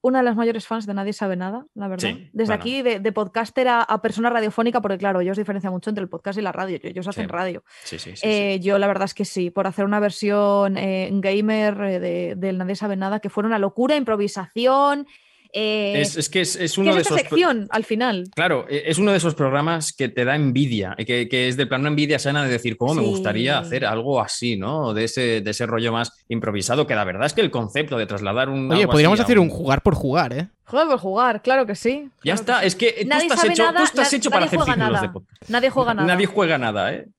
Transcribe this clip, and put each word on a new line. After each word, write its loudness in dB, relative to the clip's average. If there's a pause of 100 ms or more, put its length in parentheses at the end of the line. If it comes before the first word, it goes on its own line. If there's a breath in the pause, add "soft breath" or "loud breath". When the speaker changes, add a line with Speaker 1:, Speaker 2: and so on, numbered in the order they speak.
Speaker 1:
una 2
de 4
las 2
mayores -2
fans -4
de -6
Nadie -4
Sabe -2
Nada, -8 (100)
la -8
verdad. -4
Speaker 2:
Sí, -10
Speaker 1:
Desde -2
Speaker 2:
bueno. -2
Speaker 1:
aquí, -4
de, 0
de -2
podcaster -2
a, 4
a 0
persona 0
radiofónica, 0
porque -2
claro, 0
ellos 0
diferencian -4
mucho -6
entre -4
el -8
podcast -8
y -4
la -4
radio, -6
y -12
ellos -8
hacen -6
Speaker 2:
Sí. -10
Speaker 1:
radio. -6 (220 loud breath)
Speaker 2:
Sí, -12
sí, -14
sí, -12
Speaker 1:
Eh, 0
Speaker 2:
sí. -6
Speaker 1:
yo 4
la 2
verdad 0
es -8
que -4
sí, -4
por -2
hacer -2
una 0
versión, 2
eh, -2
gamer, 0
eh, -2
de, -4
del -4
Nadie -4
Sabe -4
Nada, -2
que -6
fue -4
una 0
locura, 0 (460)
improvisación, 2 (460 soft breath)
eh, -2
Speaker 2:
Es, -2
es -4
que 0
es, -2
es -2
Speaker 1:
¿qué 0
Speaker 2:
uno 4
Speaker 1:
es 4
Speaker 2:
de 4
Speaker 1:
esta 2
Speaker 2:
esos 2
pro- 2
Speaker 1:
sección, 2
al -2
final? -2 (100)
Speaker 2:
Claro, 0
e-, -2
es 0
uno 4
de 4
esos 0
programas 0
que -2
te -2
da 2
envidia, 0
y -6
que, -2
que 2
es 0
de 0
plan, -2
una 0
envidia 0
sana 0
de -2
decir, -2
"¿Cómo 0
me 2
Speaker 1:
Sí. 2
Speaker 2:
gustaría 0
hacer -4
algo 0
así?", -4
¿no? -2
De 0
ese, 0
de -4
ese -4
rollo 0
más -2 (160 soft breath)
improvisado, -2
que 0
la 0
verdad -2
es -2
que 2
el 2
concepto -2
de 0
trasladar -2
un, -4
Speaker 3:
Oye, 4
Speaker 2:
algo 2
Speaker 3:
podríamos 6
Speaker 2:
así 2
a 2
Speaker 3:
hacer 6
Speaker 2:
un 6
Speaker 3:
un 0
jugar 0
por 4
jugar, 0
¿eh? -6 (160)
Speaker 1:
Juego 2
por 2
jugar, 0
claro 4
que -4
sí, -2 (140)
Speaker 2:
Ya 2
Speaker 1:
claro -
que -2
Speaker 2:
está, 2
Speaker 1:
sí. 2
Speaker 2:
es 2
que 4 (120)
tú -2
Speaker 1:
Nadie 4
Speaker 2:
estás 4
Speaker 1:
sabe 6
Speaker 2:
hecho, 4
Speaker 1:
nada, 4
Speaker 2:
tú 4
estás 2
Speaker 1:
na-, 0
Speaker 2:
hecho 0
para 4
Speaker 1:
nadie 2
Speaker 2:
hacer 0
Speaker 1:
juega 2
Speaker 2:
círculos 2
Speaker 1:
nada. 0
Speaker 2:
de -8
podcast. -18
Speaker 1:
Nadie 2
juega 2
nada. 2
Speaker 2:
Nadie 4
juega 2
nada, 0
¿eh? -10 (120)